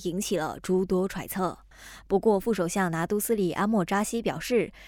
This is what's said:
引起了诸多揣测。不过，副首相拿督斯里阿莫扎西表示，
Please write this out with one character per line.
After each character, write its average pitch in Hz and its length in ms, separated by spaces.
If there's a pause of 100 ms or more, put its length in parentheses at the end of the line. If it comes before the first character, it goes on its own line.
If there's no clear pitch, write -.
引 175 140
起 208 160
了 143 240
诸 185 240
多 185 240
揣 - 200
测。 185 320 (480)
不 196 120
过， 202 200
副 226 120
首 185 160
相 185 220
拿 165 160
督 208 140
斯 220 160
里 185 160
阿 196 160
莫 208 180
扎 202 180
西 233 160
表 185 200
示， 226 340 (140)